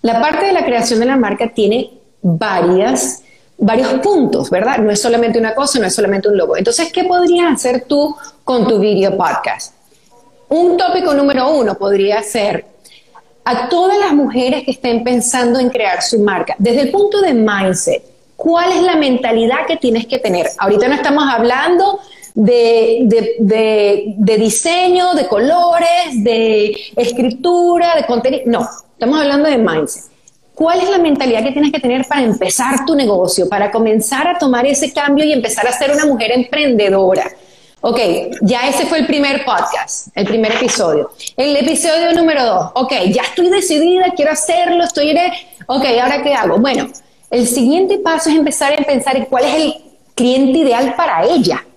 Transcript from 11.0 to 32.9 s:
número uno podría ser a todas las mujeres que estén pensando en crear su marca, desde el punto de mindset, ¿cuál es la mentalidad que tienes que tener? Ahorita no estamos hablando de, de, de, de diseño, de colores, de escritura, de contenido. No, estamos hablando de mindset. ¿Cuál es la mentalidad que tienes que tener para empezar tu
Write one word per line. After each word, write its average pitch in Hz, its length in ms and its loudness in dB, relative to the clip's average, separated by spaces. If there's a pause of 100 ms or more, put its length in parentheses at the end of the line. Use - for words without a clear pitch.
número 277 360 2
uno 226 280 0
podría 202 440 0
ser 208 440 -4 (760)
a - 260 -4
todas 370 280 2
las 392 160 0
mujeres 254 520 0
que 262 60 -4
estén 233 320 -2
pensando 247 560 0
en 247 100 0
crear 202 340 -2
su 226 160 0
marca, 196 400 -2
desde 240 220 2
el 269 100 0
punto 403 300 0
de 339 120 2
mindset, 196 720 0 (320)
¿cuál 349 380 0
es 349 100 2
la 359 140 2
mentalidad 247 680 0
que 330 120 -2
tienes 233 280 0
que 254 140 -4
tener? 185 280 -2 (100)
Ahorita 208 320 2
no 294 60 2
estamos 294 340 0
hablando 311 680 0 (340)
de, 233 720 4
de, 226 360 2
de, 208 640 2 (140)
de 214 200 2
diseño, 359 760 2
de 285 140 0
colores, 339 960 0
de 220 520 2 (220)
escritura, 339 1000 0
de 294 100 0
contenido. 247 420 -2
No, 233 220 -2 (240)
estamos 277 260 -2
hablando 285 300 2
de 277 80 2
mindset. 160 460 -2 (500)
¿Cuál 339 280 0
es 381 80 -2
la 392 80 2
mentalidad 269 460 0
que 269 80 -2
tienes 294 200 0
que 302 80 -4
tener 254 260 0
para 285 180 -2
empezar 240 640 -2
tu 320 100 0